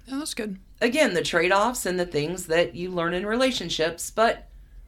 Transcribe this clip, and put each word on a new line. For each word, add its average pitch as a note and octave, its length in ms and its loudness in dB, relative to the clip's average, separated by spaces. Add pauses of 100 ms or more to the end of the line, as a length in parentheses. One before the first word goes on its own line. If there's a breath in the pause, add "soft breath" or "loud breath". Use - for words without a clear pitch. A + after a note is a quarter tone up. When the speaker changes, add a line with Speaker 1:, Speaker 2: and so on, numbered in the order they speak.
(120)
Speaker 1:
Oh, C4+ 80 -6
that's D#4 140 -6
good. G#3+ 260 -6 (200)
Speaker 2:
Again, A#3+ 340 2
the E3 100 2
trade-offs G3 600 2
and F3+ 140 -2
the F3 60 0
things F3 400 -2
that E3 300 2
you F3+ 160 -6
learn E3+ 220 0
in F3+ 120 -2
relationships, G#3 840 0
but - 360 2 (400 soft breath)